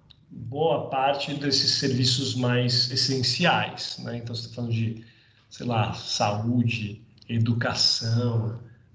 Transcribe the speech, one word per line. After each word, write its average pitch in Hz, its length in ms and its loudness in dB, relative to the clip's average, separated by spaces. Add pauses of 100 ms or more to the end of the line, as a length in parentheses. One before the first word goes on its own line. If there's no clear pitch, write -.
(300)
boa 143 600 0
parte 139 460 0
desses 139 400 2
serviços 123 600 2
mais 123 560 2
essenciais, 127 1120 0
né? 120 140 -6
Então, 117 180 -8
você - 140 -8
tá - 60 -16
falando 117 180 -2
de, 113 300 -2 (460)
sei - 180 -8
lá, 107 260 0
saúde, 110 1080 0 (280)
educação, 117 1300 0 (360)